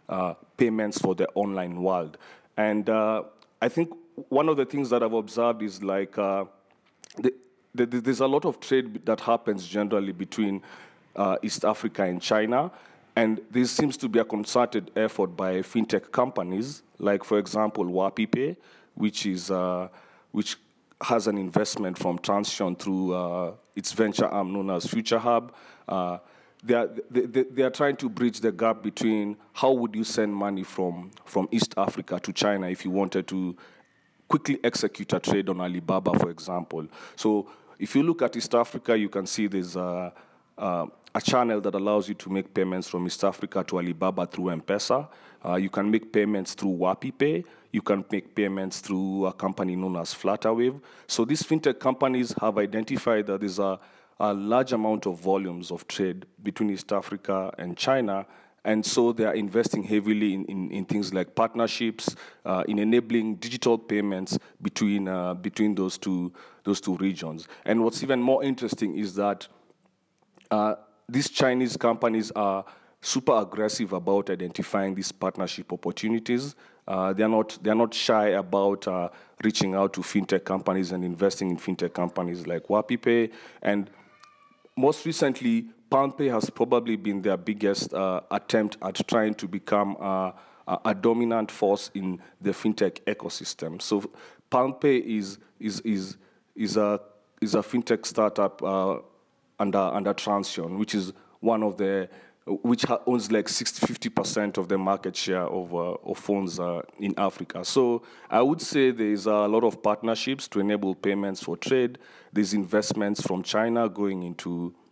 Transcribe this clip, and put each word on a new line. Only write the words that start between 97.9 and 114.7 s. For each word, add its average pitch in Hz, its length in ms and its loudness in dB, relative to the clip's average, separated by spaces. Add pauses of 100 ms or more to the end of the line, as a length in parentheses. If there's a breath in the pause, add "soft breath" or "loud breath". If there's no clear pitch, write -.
startup, 104 600 2
uh, 95 320 2 (640)
under, 101 180 2
under 98 340 2
Transsion, 95 640 -2
which 107 160 -2
is 95 180 -2 (260 soft breath)
one 110 240 2
of 98 140 0
the, 98 320 0 (380 loud breath)
which 120 360 0
ha-, - 240 0
owns, 113 260 2
like, 107 160 2
sixty, - 380 -2
fifty - 220 -4
percent 104 500 0
of 90 100 -2
the 98 80 2
market 95 400 0
share 92 260 0
of, 87 320 -4
uh, 87 200 -2 (100)
of - 140 -4
phones, 95 420 -2
uh, 87 220 -2 (160)
in 101 180 -2
Africa. 95 480 -4
So 120 380 2 (260 loud breath)
I 117 140 6
would 156 180 4
say 135 300 4
there 113 160 0
is 104 200 0
a 104 200 4
lot 110 180 4
of - 180 0
partnerships 113 640 0
to 104 120 0
enable 101 340 0
payments 98 480 -2
for 85 140 -6
trade. 127 420 0 (340 loud breath)
There's 104 220 2
investments 104 680 0
from 92 200 -2
China 117 460 2
going 95 340 -2
into, 87 520 -6 (180)